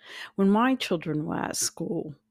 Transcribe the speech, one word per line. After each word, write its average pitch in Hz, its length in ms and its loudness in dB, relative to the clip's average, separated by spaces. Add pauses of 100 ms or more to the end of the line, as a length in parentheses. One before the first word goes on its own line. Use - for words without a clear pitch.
(360)
When 196 140 4
my 240 260 6
children 160 500 -2
were 170 120 -4
at - 180 -4
school, 156 600 -6 (160)